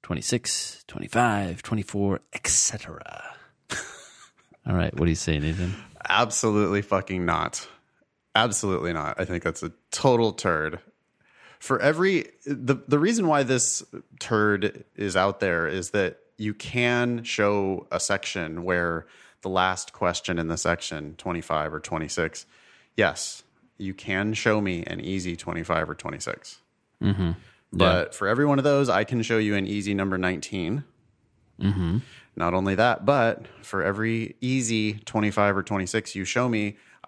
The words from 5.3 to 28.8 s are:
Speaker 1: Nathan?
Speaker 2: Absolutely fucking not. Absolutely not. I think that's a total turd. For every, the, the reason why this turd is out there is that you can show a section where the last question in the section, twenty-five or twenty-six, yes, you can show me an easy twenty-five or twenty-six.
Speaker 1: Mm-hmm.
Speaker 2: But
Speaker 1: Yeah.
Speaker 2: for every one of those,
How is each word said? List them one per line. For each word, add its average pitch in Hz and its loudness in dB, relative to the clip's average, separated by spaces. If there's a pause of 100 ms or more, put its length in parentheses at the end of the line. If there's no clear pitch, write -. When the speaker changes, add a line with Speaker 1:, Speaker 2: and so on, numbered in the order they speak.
Speaker 1:
Nathan? 87 -2 (340)
Speaker 2:
Absolutely 104 2
fucking 92 -2
not. 80 0 (720)
Absolutely 98 2
not. 76 -4
I 92 0
think 85 -4
that's 82 -2
a 82 -6 (180)
total 117 4
turd. 78 -2 (800)
For - -2
every, 160 2 (160)
the, 139 0 (120)
the 147 4
reason 208 4
why 147 4
this 123 0 (380)
turd 104 2 (100)
is 95 -2
out 95 4
there 85 2
is 87 -4
that 95 0 (180)
you 107 -4
can 123 0
show 101 0
a 85 -2
section 85 -2
where 85 0 (340)
the - -8
last 92 0
question 90 0
in 80 -2
the 82 -2
section, 78 -4
twenty-five 78 -4
or 76 -8
twenty-six, 80 -4 (520)
yes, - 0 (360)
you 95 -6
can 101 -2
show 107 2
me 92 -2
an 87 -8
easy 90 -4
twenty-five 82 -2
or 76 -8
twenty-six. - -10 (420)
Speaker 1:
Mm-hmm. 95 2 (420)
Speaker 2:
But 90 4
Speaker 1:
Yeah. - -14
Speaker 2:
for 98 -4
every 123 2
one 143 4
of 131 0
those, 139 4